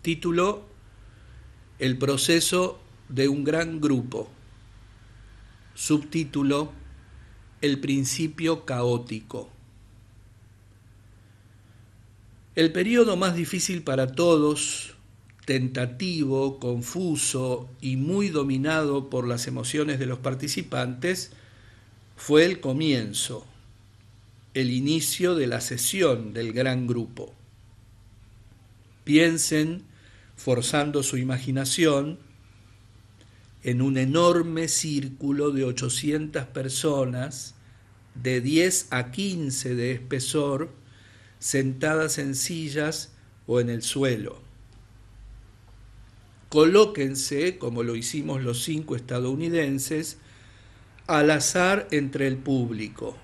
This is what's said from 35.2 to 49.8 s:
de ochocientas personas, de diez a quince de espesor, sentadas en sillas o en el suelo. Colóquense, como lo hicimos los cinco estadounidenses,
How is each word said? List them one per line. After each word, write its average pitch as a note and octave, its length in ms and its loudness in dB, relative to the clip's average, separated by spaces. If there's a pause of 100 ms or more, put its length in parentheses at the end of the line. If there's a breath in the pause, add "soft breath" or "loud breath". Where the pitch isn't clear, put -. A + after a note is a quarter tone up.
de C3+ 140 0
ochocientas C#3 840 -2
personas, C3 1080 -4 (600 soft breath)
de B2+ 260 0
diez D#3+ 500 2
a B2 200 -2
quince D3 640 -4
de B2 180 -2
espesor, C#3+ 800 -2 (680 loud breath)
sentadas D3+ 800 0
en C#3 160 -4
sillas D#3 800 -4 (340 soft breath)
o A#2+ 140 2
en A#2+ 80 0
el A#2 140 -4
suelo. C3 580 -2 (2000)
Colóquense, D#3 1120 4
como A#2+ 240 -4
lo A#2 140 -2
hicimos C#3 460 -4
los A#2+ 200 -2
cinco D#3 340 -4
estadounidenses, C#3 1200 -2 (880 loud breath)